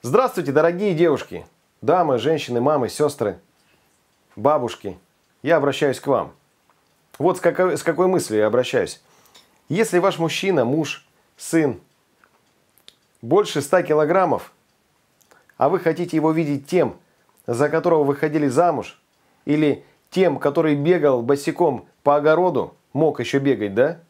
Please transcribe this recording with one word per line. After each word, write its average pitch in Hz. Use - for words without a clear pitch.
Здравствуйте, 156
дорогие 175
девушки, 135
дамы, 151
женщины, 123
мамы, 135
сестры, 131
бабушки. 120
Я 156
обращаюсь 139
к -
вам. 113
Вот 175
с -
какой, 170
с -
какой 165
мыслью 139
я 107
обращаюсь. 120
Если 185
ваш 175
мужчина, 160
муж, 143
сын 151
больше 156
ста 175
килограммов, 151
а 131
вы 185
хотите 165
его 156
видеть 143
тем, 151
за 123
которого 160
выходили 143
замуж, 139
или 147
тем, 175
который 151
бегал 143
босиком 143
по 143
огороду, 151
мог 147
еще 123
бегать, 110
да? 147